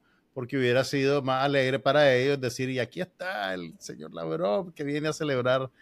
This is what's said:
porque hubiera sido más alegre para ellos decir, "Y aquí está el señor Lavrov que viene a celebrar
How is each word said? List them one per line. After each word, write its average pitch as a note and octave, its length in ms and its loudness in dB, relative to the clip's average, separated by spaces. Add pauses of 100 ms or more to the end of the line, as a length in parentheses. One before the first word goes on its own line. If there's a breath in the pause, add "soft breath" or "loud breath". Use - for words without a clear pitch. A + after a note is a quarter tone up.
(340)
porque C3 240 -4
hubiera B2+ 260 4
sido C#3 380 0
más C3 220 0
alegre C3+ 340 2
para C#3 360 6
ellos C3+ 260 2
decir, B2+ 280 -4
"Y C3 120 -4
aquí A#2 200 -6
está F3+ 540 -6
el - 240 -10
señor - 340 -16
Lavrov F3 600 -4
que - 100 -10
viene D3 240 -2
a D3+ 40 -2
celebrar C3 580 0 (120 soft breath)